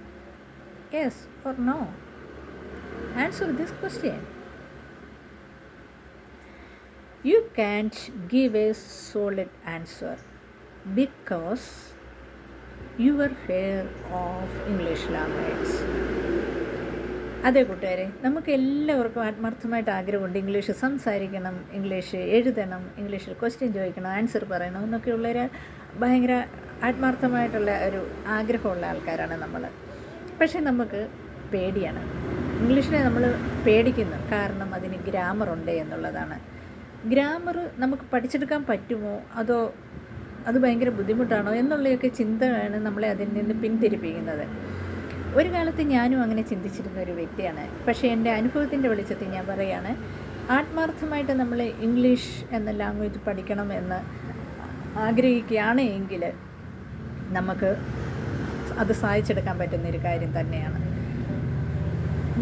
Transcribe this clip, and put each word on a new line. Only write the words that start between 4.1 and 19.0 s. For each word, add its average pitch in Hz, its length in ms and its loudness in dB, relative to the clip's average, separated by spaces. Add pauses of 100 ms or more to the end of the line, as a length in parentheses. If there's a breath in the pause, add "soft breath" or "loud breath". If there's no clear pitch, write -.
You 440 320 6
can't 214 520 0 (200)
give 247 260 4
a 214 180 4
solid 202 800 -4 (160)
answer. 165 500 -8 (760)
because 208 1000 -2 (1000)
your 285 320 6 (180)
fear 190 340 0 (440)
of 180 240 -4 (240)
English 165 320 0 (100)
language. 156 580 -2 (1700)
അതെ 262 220 8
കൂട്ടുകാരെ, 185 360 -2 (200)
നമുക്ക് 311 340 0
എല്ലാവർക്കും 262 680 2